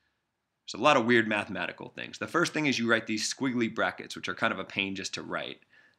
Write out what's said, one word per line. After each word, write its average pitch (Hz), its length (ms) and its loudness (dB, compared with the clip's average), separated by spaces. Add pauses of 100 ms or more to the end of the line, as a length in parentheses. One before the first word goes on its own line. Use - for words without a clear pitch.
(640)
There's - 140 -10
a 110 40 -2
lot 147 120 8
of 120 100 6
weird 117 220 6
mathematical 98 600 -4
things. - 280 -12
The 107 100 -6
first 165 260 0
thing 156 120 0
is 123 140 2
you 117 100 2
write 113 180 2
these 110 260 -2
squiggly 120 400 0
brackets, - 420 -4
which - 140 -8
are 90 60 -4
kind 113 180 0
of 92 60 -8
a 95 40 -4
pain 98 320 -4
just 95 200 -8
to 87 60 -8
write. 80 380 -8 (400)